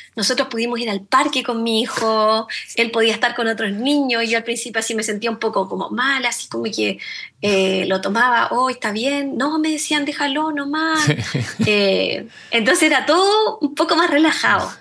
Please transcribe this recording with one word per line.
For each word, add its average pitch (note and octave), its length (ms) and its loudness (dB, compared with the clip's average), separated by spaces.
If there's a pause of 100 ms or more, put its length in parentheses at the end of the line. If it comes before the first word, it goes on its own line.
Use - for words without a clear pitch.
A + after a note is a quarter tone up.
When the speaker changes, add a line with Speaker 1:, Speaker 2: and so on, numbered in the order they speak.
(160)
Speaker 1:
nosotros A#3+ 320 0
pudimos A#3 320 -2
ir A3+ 120 -4
al G3 100 -4
parque C#4 400 2
con A3+ 220 -2
mi A3+ 180 2
hijo, A3 680 2 (280)
él A3+ 160 0
podía A3+ 220 2
estar A#3 200 0
con A3+ 140 -2
otros A3 240 -2
niños, B3+ 520 0
y A3+ 60 -2
yo A3+ 80 2
al A3+ 60 -4
principio A#3 360 -6
así A3 140 -2
me A3 80 -2
sentía A3 300 -4
un A3+ 80 -6
poco G#3+ 280 -2
como F#3 220 -6
mal, B3+ 380 -2
así - 220 -6
como A#3 160 -4
que, G#3 340 -2 (420)
eh, F#3+ 460 2
lo F#3+ 120 0
tomaba, A#3 520 2
"Oh, B3+ 180 2
está B3 220 -4
bien", C4+ 460 -2
"No", D4 200 0
me D#4 140 0
decían, D4 340 -2
"Déjalo D4 460 -2
nomás". D#4 560 -2
Speaker 2:
<laughs> - 600 -2
Speaker 1:
Eh, G3+ 600 0 (240)
entonces A#3 320 2
era D4+ 240 4
todo G4+ 520 4
un C#4+ 140 -2
poco E4 220 2
más E4+ 160 4
relajado, A3 680 2